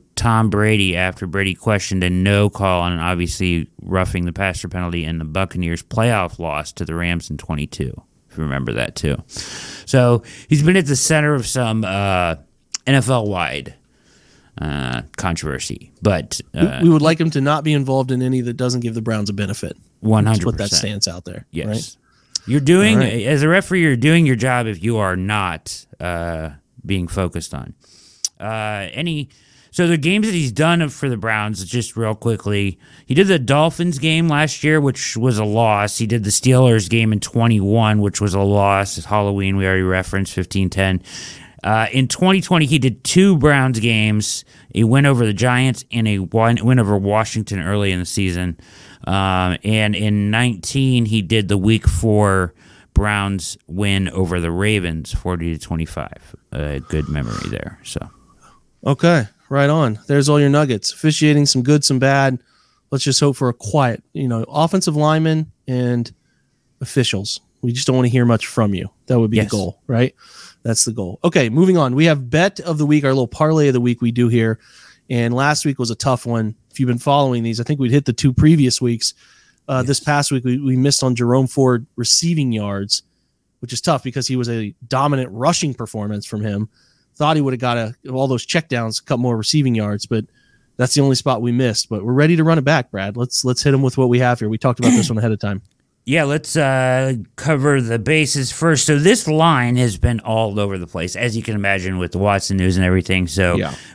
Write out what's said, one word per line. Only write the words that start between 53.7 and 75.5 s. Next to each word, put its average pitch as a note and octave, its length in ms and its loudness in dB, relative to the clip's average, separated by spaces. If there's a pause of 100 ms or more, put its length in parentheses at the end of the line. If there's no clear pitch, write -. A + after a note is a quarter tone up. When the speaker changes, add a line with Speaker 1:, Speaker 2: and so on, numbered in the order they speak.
Speaker 1:
over F2+ 320 -2
the E2 100 -2
Ravens, F2+ 600 -2
forty E2+ 440 -4
to - 20 -10
twenty-five. - 760 -8 (160)
Uh, D2 280 -6 (100)
good D#2 200 -2
memory A1+ 400 -6
there. - 340 -10
So. - 260 -8 (760)
Speaker 2:
Okay, D3 380 4 (260)
right C#3 200 2
on. C3+ 380 0
There's C#3+ 220 2
all D3 120 4
your C#3+ 80 4
nuggets. C#3 440 0
Officiating, D3+ 520 2
some C3 180 2
good, D3 220 4
some C3 140 0
bad. C3+ 400 2 (520)
Let's C#3 120 -2
just C3+ 160 0
hope C#3+ 180 2
for C3 120 0
a A#2 40 0
quiet, B2 500 -2 (100)
you C3+ 140 -4
know, A2+ 220 -2
offensive D#3+ 460 0
linemen D#3 560 2 (160)
and B2 440 -2 (720)
officials. - 580 -4 (220)
We B2 100 -2
just B2+ 160 -4
don't C3 80 4
wanna B2+ 140 4
hear B2 160 4
much A#2 220 2
from G#2 260 0
you. F2+ 160 -6 (180)
That B2 120 2
would A2 120 2
be A2 60 2
Speaker 1:
Yes. G#2+ 120 0
Speaker 2:
the G#2+ 80 -2
goal, F2+ 300 -4
right? B2 260 0 (500)
That's A2+ 220 0
the A#2+ 60 -4
goal. G2 320 -6
Okay, D#3 260 2
moving F3 280 4
on. B2+ 180 2
We D#3 100 4
have C#3 240 2
bet E3+ 300 0
of D#3 180 -6
the D3+ 80 0
week, D3 200 2
our C3+ 60 2
little C3 160 0
parlay D#3 400 2
of C3 60 4
the B2 80 2
week A#2+ 200 0
we A#2 100 0
do A#2+ 160 2
here. A2+ 320 2 (500)
And A#2+ 240 0
last C#3+ 320 0